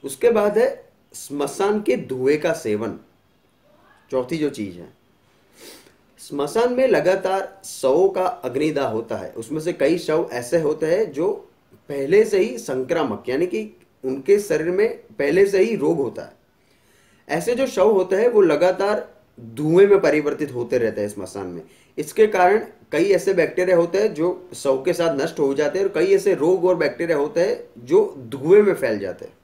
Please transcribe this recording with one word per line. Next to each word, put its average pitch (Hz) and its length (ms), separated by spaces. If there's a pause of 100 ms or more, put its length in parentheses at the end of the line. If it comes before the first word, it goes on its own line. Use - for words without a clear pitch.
उसके 139 280
बाद 208 260
है 226 100 (460)
स्मशान 196 680
के 247 180
धुएं 135 400
का 160 140
सेवन, 107 440 (1120)
चौथी 131 260
जो 151 120
चीज़ 101 260
है। 82 140 (1300)
स्मशान 220 520
में 262 140
लगातार 190 800
शवों 156 440
का 185 160
अग्निदाह 139 640
होता 113 280
है, 92 140
उसमें 147 300
से 170 140
कई 156 240
शव 160 340
ऐसे 123 280
होते 151 260
हैं 185 240
जो 160 200 (580)
पहले 147 360
से 208 140
ही 226 180
संक्रामक, 139 680
यानी 143 200
कि 214 220 (340)
उनके 135 380
शरीर 160 300
में 202 160 (220)
पहले 156 380
से 196 120
ही 220 180
रोग 156 200
होता 131 240
है। - 160 (920)
ऐसे 170 280
जो 262 120
शव 196 240
होते 190 240
हैं 226 140
वो 220 140
लगातार 180 680 (280)
धुएं 151 500
में 202 140
परिवर्तित 147 520
होते 120 240
रहते 107 240
हैं 101 80
स्मशान 98 380
में। 85 140 (360)
इसके 214 300
कारण 196 320 (320)
कई 170 200
ऐसे 185 220
बैक्टीरिया 180 440
होते 170 200
हैं 214 160
जो 160 420
शव 135 280
के 175 100
साथ 165 240
नष्ट 165 220
हो 139 140
जाते 147 260
हैं 196 60
और 190 80
कई 180 200
ऐसे 190 220
रोग 170 300
और 185 100
बैक्टीरिया 165 420
होते 151 240
हैं 185 440
जो 175 180 (260)
धुएं 151 340
में 196 120
फैल 113 240
जाते 92 260
हैं। - 80 (100)